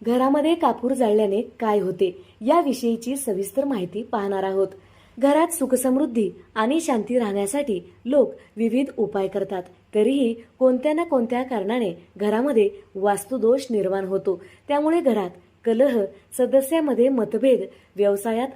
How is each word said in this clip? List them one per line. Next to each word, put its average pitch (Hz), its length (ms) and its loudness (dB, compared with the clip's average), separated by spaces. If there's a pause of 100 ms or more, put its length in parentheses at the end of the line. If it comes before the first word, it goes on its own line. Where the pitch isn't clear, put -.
घरामध्ये 269 520 2
कापूर 254 380 0
जाळल्याने 214 500 2
काय 214 360 -2
होते 180 460 -2 (160)
याविषयीची 254 760 0
सविस्तर 196 480 -4
माहिती 214 380 -4
पाहणार 196 400 -4
आहोत. 190 260 0 (500)
घरात 294 360 2
सुखसमृद्धी 254 760 0 (240)
आणि 240 260 0
शांती 247 380 0
राहण्यासाठी 202 600 -2 (240)
लोक 262 300 2 (220)
विविध 233 300 0 (100)
उपाय 196 320 -2
करतात, 190 340 -4 (320)
तरीही 233 400 2 (240)
कोणत्या 262 340 2
ना 330 120 0
कोणत्या 247 380 -2
कारणाने 226 500 -4 (240)
घरामध्ये 214 520 2 (260)
वास्तुदोष 208 760 0
निर्माण 196 340 -2
होतो. 190 380 -4 (260)
त्यामुळे 302 320 0
घरात 214 300 0 (340)
कलह, 226 400 2 (340)
सदस्यामध्ये 269 680 2
मतभेद, 247 520 2 (360)
व्यवसायात 208 600 0